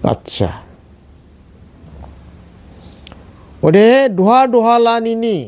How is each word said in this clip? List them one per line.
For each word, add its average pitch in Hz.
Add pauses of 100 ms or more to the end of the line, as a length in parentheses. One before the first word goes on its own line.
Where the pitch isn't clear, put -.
(120)
আচ্ছা। - (3250)
ওরে 196 (300)
ডুহা 214 (140)
ডুহা 233 (100)
লা 233 (120)
নিনি 226 (100)